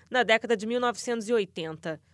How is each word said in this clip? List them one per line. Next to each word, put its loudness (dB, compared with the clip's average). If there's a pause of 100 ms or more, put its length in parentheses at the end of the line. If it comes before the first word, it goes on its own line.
na 2
década 2
de -4
mil 0
novecentos -2
e 0
oitenta. -4 (140)